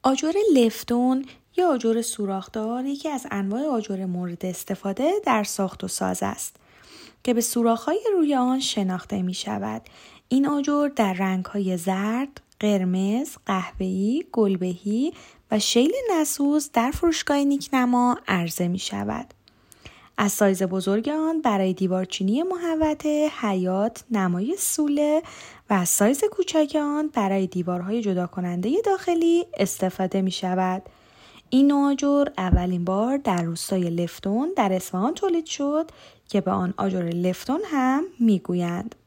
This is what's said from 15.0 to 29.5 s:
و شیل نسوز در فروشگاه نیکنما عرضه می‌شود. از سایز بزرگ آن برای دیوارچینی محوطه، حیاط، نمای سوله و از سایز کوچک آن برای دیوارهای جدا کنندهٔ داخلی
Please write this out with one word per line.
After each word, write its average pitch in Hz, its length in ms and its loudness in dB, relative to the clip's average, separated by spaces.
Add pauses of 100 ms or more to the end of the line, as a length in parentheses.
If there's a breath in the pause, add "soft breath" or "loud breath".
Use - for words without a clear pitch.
و 214 80 2
شیل 247 320 2 (200)
نسوز 302 640 2
در 240 180 2
فروشگاه 311 460 0
نیکنما 254 800 2 (100)
عرضه 175 400 0
می‌شود. 202 640 -4 (840 loud breath)
از 202 140 2
سایز 190 320 2
بزرگ 196 460 0
آن 311 320 0
برای 190 320 2
دیوارچینی 190 680 -2
محوطه، 311 880 0 (100)
حیاط، 196 600 0 (100)
نمای 196 480 0
سوله 294 640 0 (480 loud breath)
و 214 40 4
از 180 160 2
سایز 254 420 4
کوچک 311 500 0
آن 294 260 -2
برای 196 400 0
دیوارهای 180 540 -2
جدا 180 260 -2
کنندهٔ 180 580 -2
داخلی 339 680 2